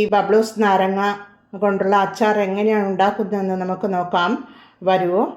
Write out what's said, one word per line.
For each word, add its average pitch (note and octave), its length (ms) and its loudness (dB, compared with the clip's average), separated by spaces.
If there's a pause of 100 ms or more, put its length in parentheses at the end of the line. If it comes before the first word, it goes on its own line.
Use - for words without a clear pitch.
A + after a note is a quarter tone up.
(120)
ബബ്ലൂസ് G#3 520 2
നാരങ്ങ F#3+ 360 2 (640)
കൊണ്ടുള്ള G3 320 0 (120)
അച്ചാർ G#3+ 280 0 (120)
എങ്ങനെയാണ് G#3 460 0
ഉണ്ടാക്കുന്നതെന്ന് F#3+ 680 -2
നമുക്ക് F#3 340 -4
നോക്കാം. F3 340 0 (580)
വരൂ, F#3 320 2 (160)